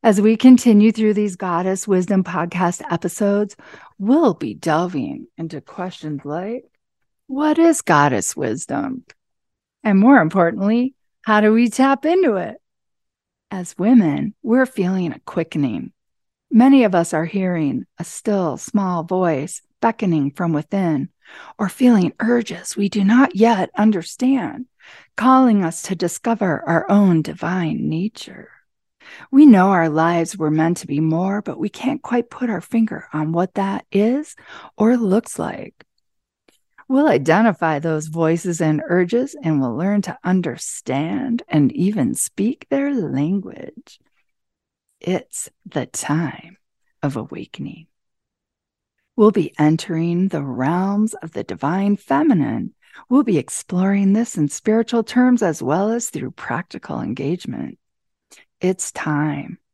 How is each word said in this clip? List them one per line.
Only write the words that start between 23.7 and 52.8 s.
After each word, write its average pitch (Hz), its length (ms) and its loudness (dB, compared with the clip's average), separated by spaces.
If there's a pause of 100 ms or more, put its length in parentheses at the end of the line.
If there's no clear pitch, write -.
understand, 220 880 -2 (500)
calling 240 480 4
us 160 200 -4
to 190 120 -4
discover 185 720 -2
our 170 220 2
own 190 320 4
divine 165 680 -4
nature. - 640 -8 (800)
We 285 160 8
know 196 240 8
our 165 200 2
lives 165 480 0
were 156 140 0
meant 160 260 0
to - 100 -14
be 143 120 -4
more, 180 420 0
but - 180 -10
we 208 100 -4
can't - 320 -6
quite 240 280 -4
put 247 200 -6
our 175 120 -4
finger 220 500 -2
on 156 200 -4
what 175 240 -2
that 196 360 -4
is 240 440 -2 (420)
or 226 180 4
looks 220 420 -2
like. - 460 -10 (1040)
We'll 277 200 2
identify 160 720 2
those 156 280 -4
voices 165 540 -2
and 156 240 0
urges, 185 560 0
and 156 180 0
we'll 123 160 -2
learn 196 280 -2
to - 200 -10
understand 175 1200 -4
and 147 240 2
even 180 420 -2
speak - 560 -6
their 277 240 -2
language. 175 1040 -6 (1000)
It's - 500 -8 (160)
the 139 220 -8
time - 720 -6 (440)
of 139 140 -4
awakening. - 720 -12 (1300)
We'll 214 80 8
be 170 300 -2
entering 170 720 0
the 175 120 -4
realms 175 720 -2
of - 200 -16
the 190 100 -8
divine 196 540 -2
feminine. 202 760 0 (340)